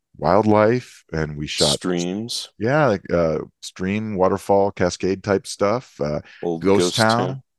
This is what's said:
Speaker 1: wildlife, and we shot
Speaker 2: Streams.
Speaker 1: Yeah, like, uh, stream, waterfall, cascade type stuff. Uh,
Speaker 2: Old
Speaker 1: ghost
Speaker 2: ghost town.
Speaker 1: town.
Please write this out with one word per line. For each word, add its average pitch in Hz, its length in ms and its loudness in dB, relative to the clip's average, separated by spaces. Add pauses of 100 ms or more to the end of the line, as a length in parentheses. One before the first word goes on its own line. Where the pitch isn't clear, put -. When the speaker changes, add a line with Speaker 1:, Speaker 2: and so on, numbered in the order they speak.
(180)
Speaker 1:
wildlife, 107 960 2
and 76 260 -4
we 73 100 -6
shot 71 300 0
Speaker 2:
Streams. 90 720 -4 (100)
Speaker 1:
Yeah, 135 280 2
like, 101 240 -2
uh, 80 280 2 (220)
stream, 104 540 -6
waterfall, 98 560 2
cascade 95 520 -2
type 98 240 0
stuff. 104 520 -4
Uh, 73 220 -4 (200)
Speaker 2:
Old 85 200 -6
Speaker 1:
ghost 95 200 4
Speaker 2:
ghost 90 140 0
town. 113 320 2
Speaker 1:
town. 135 160 -8 (160)